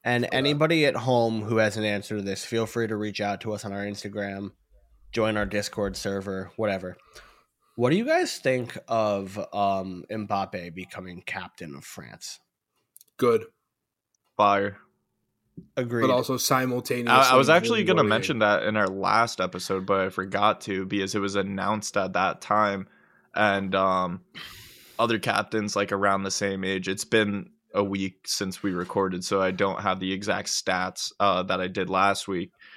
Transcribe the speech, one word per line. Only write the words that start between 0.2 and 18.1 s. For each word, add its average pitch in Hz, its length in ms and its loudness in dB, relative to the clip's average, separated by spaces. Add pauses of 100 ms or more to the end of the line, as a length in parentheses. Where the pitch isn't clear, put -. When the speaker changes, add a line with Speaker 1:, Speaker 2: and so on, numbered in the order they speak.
Speaker 2:
Okay. - 100 -2
Speaker 1:
anybody 151 480 2
at 135 120 2
home 117 460 2
who 110 160 0
has 107 180 2
an 107 80 -2
answer 104 320 -2
to 101 60 -4
this, 98 220 -6
feel 113 220 -2
free 113 220 -4
to 107 80 -4
reach 104 240 -6
out 101 220 -4
to 110 100 -6
us 101 120 -8
on 101 80 -8
our 101 120 -6
Instagram, 101 680 -8 (640)
join 110 240 2
our 104 100 0
Discord 101 500 -4
server, 98 600 -6
whatever. 95 400 -4 (800)
What 123 140 2
do 170 60 4
you 233 80 2
guys 330 340 0
think 127 380 -2 (120)
of, 104 500 0 (160)
um, 95 560 -2
Mbappe 98 640 -6
becoming 92 500 -14
captain 87 520 -12
of - 80 -18
France? - 560 -16 (760)
Speaker 2:
Good. 117 280 2 (920)
Speaker 3:
Fire. 101 420 4 (960)
Speaker 1:
Agreed. 120 300 0
Speaker 2:
But 127 60 4
also 127 240 2
simultaneously 123 760 0
Speaker 3:
I, 131 220 8
I - 20 10
was 135 120 8
actually 185 360 4
gonna 175 180 4
Speaker 2:
humiliating. 107 60 4
Speaker 3:
mention 117 320 2